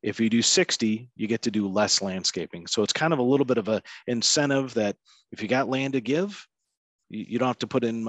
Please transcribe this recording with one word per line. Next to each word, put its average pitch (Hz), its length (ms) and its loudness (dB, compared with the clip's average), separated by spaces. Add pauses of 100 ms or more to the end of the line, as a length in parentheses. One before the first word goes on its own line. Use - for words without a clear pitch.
If 113 160 -4
you 113 100 4
do 117 120 4
sixty, 117 720 2
you 107 100 -4
get 113 180 -2
to 117 80 -2
do 101 160 0
less 98 340 2
landscaping. 90 640 -6
So - 160 0
it's - 100 -2
kind 165 200 0
of 139 60 0
a 123 40 2
little 135 220 4
bit 123 120 2
of 101 120 -2
a 107 120 0 (260)
incentive 135 680 0
that 104 220 0 (360)
if 104 100 -10
you 107 60 -4
got 123 220 2
land 135 240 -2
to 131 80 0
give, 165 440 -2 (640)
you, 107 200 -8
you 117 100 -2
don't 127 80 2
have 123 120 -2
to 113 80 -4
put 120 160 0
in 113 260 -4